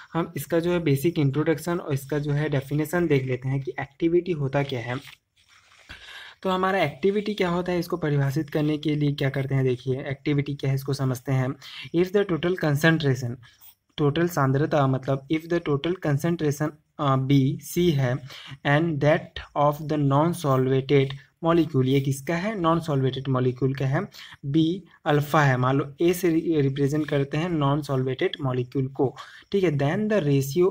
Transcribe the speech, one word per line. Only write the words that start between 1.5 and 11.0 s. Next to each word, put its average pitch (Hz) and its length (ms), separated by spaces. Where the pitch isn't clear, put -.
और 156 160
इसका 147 240
जो 147 140
है 147 160
डेफिनेशन 151 580
देख 139 180
लेते 127 240
हैं 135 120
कि 135 200
एक्टिविटी 175 520
होता 143 300
क्या 131 180
है। 123 400
तो 190 80
हमारा 190 320
एक्टिविटी 196 520
क्या 190 140
होता 180 240
है, 180 60
इसको 170 180
परिभाषित 147 540
करने 151 280
के 151 160
लिए 147 180
क्या 143 180
करते 135 240
हैं, 135 100
देखिए 127 360
एक्टिविटी 143 540
क्या 139 160
है, 135 60
इसको 139 160
समझते 131 400